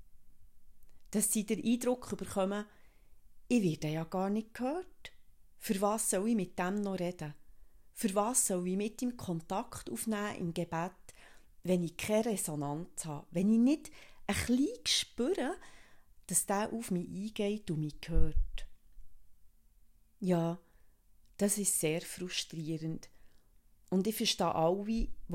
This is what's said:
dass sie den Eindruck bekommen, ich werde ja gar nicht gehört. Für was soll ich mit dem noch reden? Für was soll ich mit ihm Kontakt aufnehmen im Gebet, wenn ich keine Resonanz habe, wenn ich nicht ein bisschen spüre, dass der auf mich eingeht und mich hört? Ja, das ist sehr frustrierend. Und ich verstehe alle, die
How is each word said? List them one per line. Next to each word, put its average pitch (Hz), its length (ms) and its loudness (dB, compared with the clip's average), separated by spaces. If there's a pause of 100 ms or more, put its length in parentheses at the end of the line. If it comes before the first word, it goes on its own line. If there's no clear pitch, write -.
(1120)
dass - 200 0
sie 214 140 0
den 220 180 -2
Eindruck 240 540 0
bekommen, 196 480 -2 (800)
ich 240 160 4
werde 156 240 0
ja 156 160 -2
gar 185 260 -2
nicht 220 240 -2
gehört. 302 580 -6 (460)
Für 196 240 -2
was 208 300 2
soll 202 180 2
ich 233 60 4
mit 185 240 -2
dem 185 220 0
noch 196 180 -2
reden? 175 340 -4 (600)
Für 196 200 -2
was 208 320 2
soll 180 220 0
ich 185 100 0
mit 220 240 -4
ihm 240 160 -4
Kontakt - 720 -6
aufnehmen 208 460 -2
im 170 180 -4
Gebet, 170 380 -2 (720)
wenn 180 200 4
ich 160 140 -6
keine 214 280 2
Resonanz 151 800 -4
habe, 147 260 -8
wenn 190 200 4
ich 226 60 8
nicht 262 340 4 (360)
ein 202 80 0
bisschen 277 500 2
spüre, 302 720 0 (680)
dass - 180 0
der 208 260 0
auf 226 200 -6
mich 180 160 0
eingeht 208 640 -4
und 156 80 -2
mich 151 260 -4
hört? - 600 6 (1500)
Ja, 175 420 0 (760)
das 202 200 2
ist 202 220 0
sehr 160 220 2
frustrierend. 160 1080 -6 (800)
Und 185 160 4
ich 220 100 0
verstehe 202 380 2
alle, 180 320 4
die 226 240 2 (240)